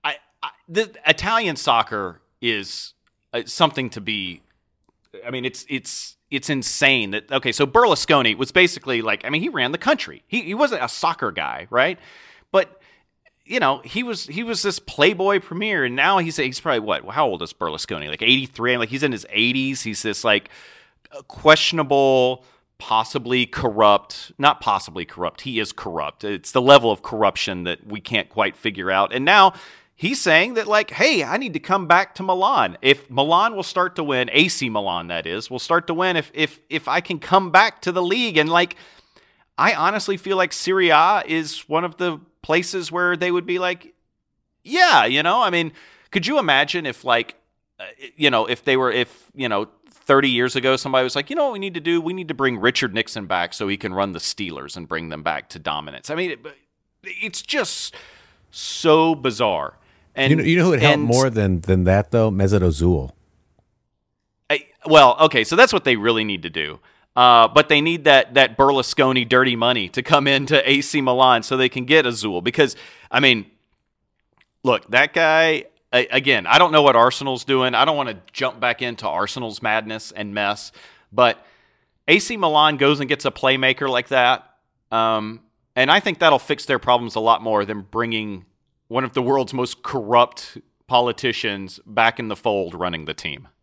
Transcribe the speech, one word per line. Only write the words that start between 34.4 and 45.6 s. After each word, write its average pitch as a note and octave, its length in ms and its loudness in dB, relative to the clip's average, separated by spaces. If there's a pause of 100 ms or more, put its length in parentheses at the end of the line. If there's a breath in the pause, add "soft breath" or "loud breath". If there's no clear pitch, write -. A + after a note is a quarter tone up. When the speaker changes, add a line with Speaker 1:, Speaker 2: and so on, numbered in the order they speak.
Speaker 1:
C C3+ 240 -6
Milan, F2+ 380 -4
that E2 180 -6
is, F#2+ 240 -8
will B2+ 80 -10
start E3+ 300 -2
to E3+ 60 -4
win F3+ 220 0
if, D3+ 160 -4
if, D3+ 280 -4 (100)
if D#3 160 -6
I D3+ 140 -2
can E3+ 180 -10
come F#3 320 0
back G3 320 4
to F#3 100 -4
the F3+ 100 -2
league." G3+ 340 -2
And, D#3 120 4
like, F3 280 0 (840 soft breath)
I F#3+ 160 2
honestly G3 420 -2
feel F#3+ 200 4
like F3+ 160 2
Serie F#3 380 0
A E3+ 360 4
is D#3+ 420 -6
one D#3+ 160 -2
of D#3+ 120 -10
the F3 240 -4 (200)
places E3+ 500 -2
where F3 260 0
they F3 140 -2
would F3 160 -2
be F3+ 140 -4
like, F3+ 340 -6 (680)
"Yeah," C#4 400 4
you C3+ 180 0
know? G3 180 2
I G#3 100 2
mean, E3 200 -2 (400 soft breath)